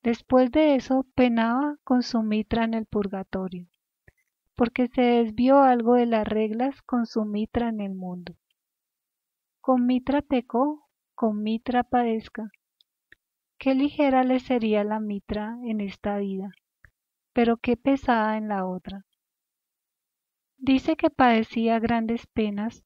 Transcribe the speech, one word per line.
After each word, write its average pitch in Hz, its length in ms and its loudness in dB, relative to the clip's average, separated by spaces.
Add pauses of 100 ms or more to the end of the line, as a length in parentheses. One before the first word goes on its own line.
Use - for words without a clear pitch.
Después 247 500 2
de 302 240 4
eso 262 380 0
penaba 247 680 2
con 247 200 0
su 233 200 -2
mitra 220 420 -2
en 226 100 -4
el 226 120 -4
purgatorio, 190 800 -6 (880)
porque 247 320 0
se 247 140 -4
desvió 240 640 4
algo 247 320 4
de 240 120 4
las 220 220 0
reglas 220 540 -2
con 240 240 -2
su 214 180 -4
mitra 220 460 -4
en 220 100 -8
el 196 140 -6
mundo. 180 420 -12 (1200)
Con 254 260 2
mitra 254 360 0
pecó, 277 640 -2 (280)
con 214 280 -2
mitra 226 400 -2
padezca. 226 680 -4 (1080)
Qué 269 160 0
ligera 269 480 2
le 254 160 2
sería 220 460 0
la 214 160 -4
mitra 214 640 -8
en 220 160 -4
esta 202 380 -6
vida, 196 340 -6 (800)
pero 233 240 2
qué 240 200 -2
pesada 233 600 0
en 214 100 -6
la 196 200 -4
otra. 190 380 -10 (1500)
Dice 269 380 0
que 320 140 2
padecía 226 680 2
grandes 233 460 -2
penas 214 600 -6